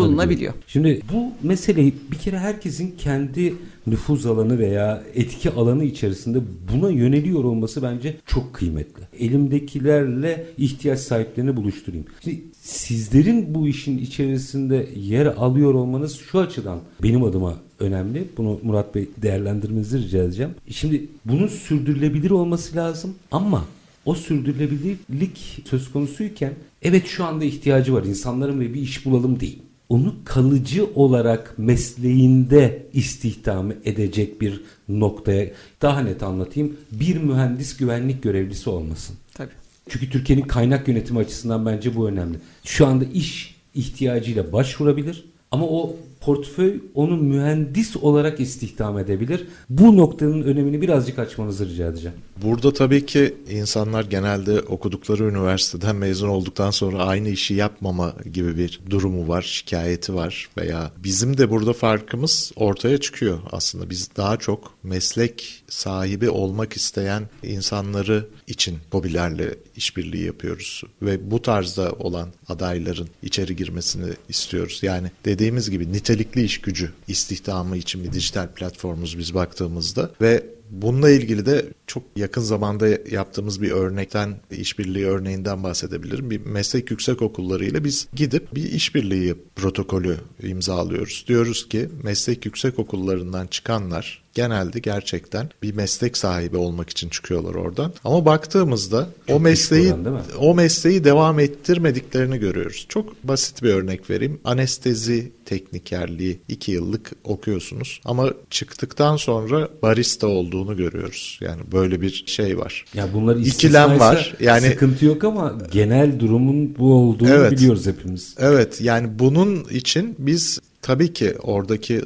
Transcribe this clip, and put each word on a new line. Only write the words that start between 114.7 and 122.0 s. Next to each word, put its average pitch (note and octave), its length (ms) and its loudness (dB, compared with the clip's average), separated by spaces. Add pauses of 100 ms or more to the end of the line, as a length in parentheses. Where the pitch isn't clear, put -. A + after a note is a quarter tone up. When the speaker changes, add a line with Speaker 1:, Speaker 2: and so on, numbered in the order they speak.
Speaker 2:
yok D3+ 200 4
ama E3+ 340 0 (140)
genel A#2 480 6
durumun C3+ 580 4
bu C3 160 8
olduğunu A#2+ 340 6
Speaker 3:
Evet. C#3 240 8
Speaker 2:
biliyoruz B2 340 6
hepimiz. F#2 520 -4
Speaker 3:
Evet, C3 420 4
yani A#2 380 0
bunun D#3 460 4
için E3+ 540 -2
biz D3 400 0 (240)
tabii D#3 300 2
ki G2 300 0
oradaki G#2+ 640 0